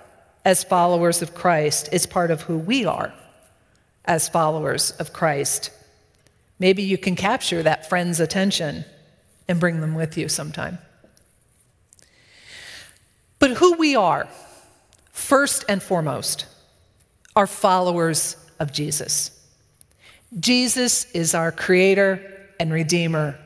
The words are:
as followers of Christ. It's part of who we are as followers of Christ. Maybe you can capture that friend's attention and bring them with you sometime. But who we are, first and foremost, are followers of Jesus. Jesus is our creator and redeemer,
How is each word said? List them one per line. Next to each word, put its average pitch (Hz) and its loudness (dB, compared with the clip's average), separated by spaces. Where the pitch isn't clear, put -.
as 185 4
followers 175 2
of - -8
Christ. 151 0
It's 175 0
part 175 -2
of 156 -2
who 165 -4
we 214 -2
are - -4
as 165 0
followers 156 -2
of - -8
Christ. 143 -2
Maybe 190 4
you 190 0
can 185 -2
capture 190 -2
that 156 0
friend's 175 0
attention 165 0
and 175 0
bring 165 2
them 156 -2
with 160 -4
you 156 -4
sometime. 160 -6
But 262 6
who 339 4
we 311 2
are, 170 2
first - 0
and 190 -2
foremost, 156 -4
are 202 6
followers 175 2
of 147 -4
Jesus. - -4
Jesus 247 0
is 165 0
our 165 0
creator 190 2
and 160 0
redeemer, 160 0